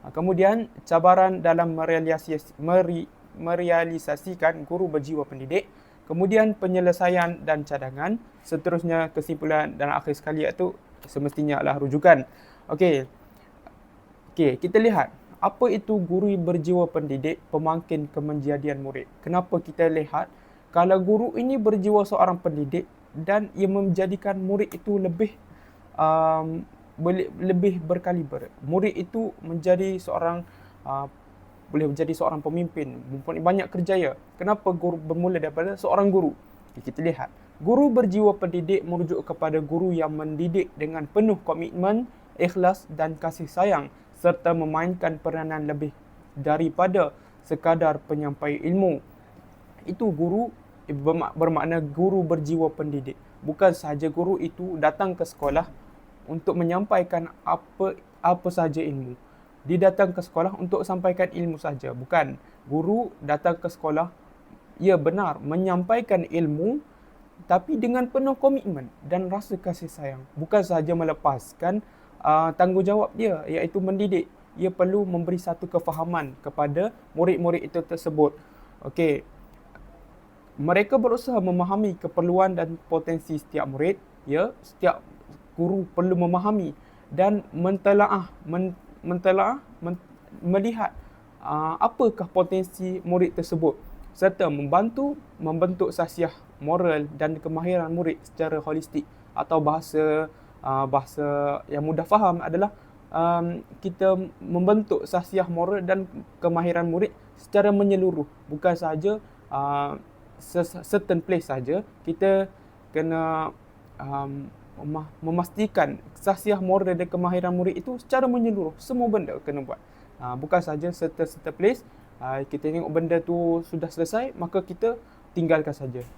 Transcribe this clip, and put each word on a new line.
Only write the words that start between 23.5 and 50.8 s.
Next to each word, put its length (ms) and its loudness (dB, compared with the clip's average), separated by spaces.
ia 80 2
menjadikan 720 0
murid 320 0
itu 320 -2
lebih, 320 0
um, 640 2
boleh, 400 0
lebih 400 2
berkaliber. 800 -4
Murid 400 0
itu 400 -4
menjadi 560 0
seorang, 480 -4
uh, 240 -6
boleh 160 0
menjadi 240 -2
seorang 320 -2
pemimpin, 560 -4
mempunyai 300 -8
banyak 320 2
kerjaya. 400 0
Kenapa 400 0
guru 240 -2
bermula 400 -2
daripada 320 -4
seorang 400 2
guru? 240 2
Okey, 160 -18
kita 80 -10
lihat. 320 -4
Guru 240 6
berjiwa 480 4
pendidik 480 -2
merujuk 400 -4
kepada 400 -2
guru 320 -2
yang 160 -2
mendidik 640 -2
dengan 320 -6
penuh 400 2
komitmen, 560 -2
ikhlas 560 0
dan 240 -4
kasih 320 -8
sayang 400 0
serta 320 2
memainkan 640 -2
peranan 480 -6
lebih 320 -6
daripada 800 2
sekadar 640 0
penyampai 560 -4
ilmu. 400 2
Itu 260 -2
guru 400 0